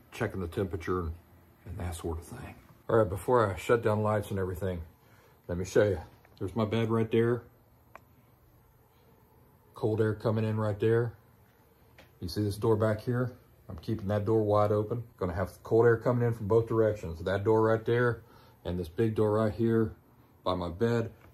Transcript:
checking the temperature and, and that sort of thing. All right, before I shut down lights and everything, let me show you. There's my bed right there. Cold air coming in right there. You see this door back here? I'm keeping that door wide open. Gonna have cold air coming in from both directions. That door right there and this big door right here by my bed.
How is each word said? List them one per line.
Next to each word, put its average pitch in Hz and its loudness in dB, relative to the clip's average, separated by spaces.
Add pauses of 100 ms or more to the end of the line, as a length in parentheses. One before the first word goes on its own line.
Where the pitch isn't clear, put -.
(120)
checking 101 -6
the 87 -6
temperature 92 -4
and, 80 -6 (540)
and - -12
that 87 -6
sort 82 -8
of - -16
thing. - -16 (340)
All 110 4
right, 110 4
before 104 2
I 90 -4
shut 117 2
down 107 2
lights 107 0
and 101 -4
everything, 92 -4 (680)
let 87 -4
me 92 -4
show 107 4
you. 95 0 (380)
There's 92 -8
my 113 0
bed 113 -2
right 113 0
there. 117 2 (2250)
Cold 110 -2
air 107 0
coming 110 -2
in 110 -2
right 107 -2
there. 113 0 (1040)
You 90 -8
see 107 -4
this 101 -2
door 113 2
back 107 2
here? 120 -2 (360)
I'm 95 -12
keeping 107 -6
that 104 0
door 110 2
wide 104 4
open. 107 -2 (140)
Gonna 90 -4
have 90 -6
cold 113 6
air 117 6
coming 120 0
in 117 0
from 107 -8
both 113 4
directions. 104 0
That 98 -2
door 110 4
right 113 2
there 120 0 (420)
and 90 -6
this 90 -6
big 113 0
door 107 2
right 107 2
here 113 2 (520)
by 90 0
my 90 -4
bed. 113 -2 (240)